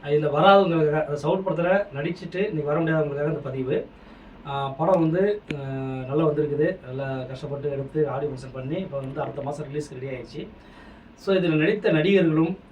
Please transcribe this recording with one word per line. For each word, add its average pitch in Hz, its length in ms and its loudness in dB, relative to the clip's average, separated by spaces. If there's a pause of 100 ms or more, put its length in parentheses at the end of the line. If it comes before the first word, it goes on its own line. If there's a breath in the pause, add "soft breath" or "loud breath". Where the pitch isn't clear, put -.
ஆ, 147 40 -6
இதுல 151 220 2
வராதவங்களுக்காக, 160 720 6
அந்த 143 120 -4
சவுட் 185 300 0
படத்துல 180 380 2 (100)
நடிச்சிட்டு 170 420 -6
இன்னைக்கு 170 280 -2
வர 151 160 0
முடியாதவங்களுக்காக 147 480 0
இந்த - 160 -4
பதிவு. 131 420 -4 (600 loud breath)
ஆ, 139 220 -4
படம் 170 320 2
வந்து, 190 400 2 (140)
ஆ, 143 40 -8 (480)
நல்லா 151 200 0
வந்திருக்குது. 147 500 0 (100)
நல்லா 131 420 -6
கஷ்டப்பட்டு 139 420 -8
எடுத்து 139 400 -2
ஆடியோ 143 200 -4
ஃபங்க்ஷன் 127 220 -12
பண்ணி, 131 240 -6
இப்ப 151 220 -6
வந்து 135 220 -6
அடுத்த 139 220 -6
மாசம் 143 240 -6
ரிலீஸ்க்கு 139 340 -8
ரெடி 131 160 -8
ஆயிடுச்சு. 147 320 -12 (680 loud breath)
So, 190 220 2
இதுல 175 120 4
நடித்த 156 420 4
நடிகர்களும் 165 680 4 (120)